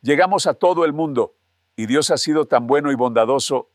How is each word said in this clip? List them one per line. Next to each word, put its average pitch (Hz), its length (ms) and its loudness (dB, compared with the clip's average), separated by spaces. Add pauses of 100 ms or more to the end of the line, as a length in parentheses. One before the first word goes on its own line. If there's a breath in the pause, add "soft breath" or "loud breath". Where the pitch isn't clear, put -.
Llegamos 165 440 2
a 156 80 2
todo 175 320 2
el 147 80 0
mundo. 143 440 -4 (380)
Y 110 120 -8
Dios 143 240 0
ha 151 60 2
sido 156 280 0
tan 123 220 0
bueno 143 240 0
y 135 40 -2
bondadoso. 123 800 -2